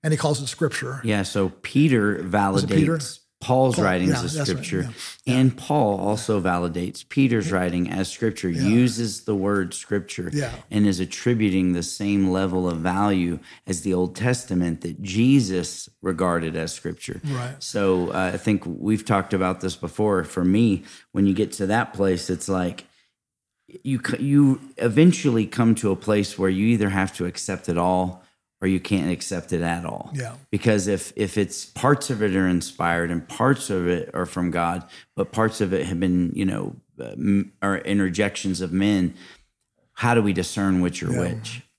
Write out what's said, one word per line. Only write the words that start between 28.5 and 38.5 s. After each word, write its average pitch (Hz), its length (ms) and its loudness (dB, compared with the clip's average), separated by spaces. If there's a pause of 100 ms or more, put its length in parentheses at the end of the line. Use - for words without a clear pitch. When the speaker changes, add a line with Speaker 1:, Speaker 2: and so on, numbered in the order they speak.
Speaker 2:
or 92 60 0
you 95 120 2
can't 90 300 0
accept 87 420 -6
it 85 80 0
at 85 240 -2
all. 50 300 -10
Speaker 1:
Yeah. 120 180 -8 (180)
Speaker 2:
Because 104 360 2
if, 98 280 -4
if 101 220 -4
it's - 300 -2
parts - 420 0
of 110 140 -4
it 98 120 0
are 92 140 2
inspired 85 640 0
and 85 180 -4
parts 131 400 0
of 92 180 0
it 87 280 -2
are 87 100 -2
from 87 260 -4
God, 85 320 -2 (320)
but 101 160 -4
parts 110 300 0
of 95 140 0
it 76 120 0
have 87 140 -4
been, 90 340 2
you 98 120 0
know, 50 280 -4 (240)
uh, 62 100 -12 (100)
m-, 101 420 0
are 98 180 0
interjections 98 840 -2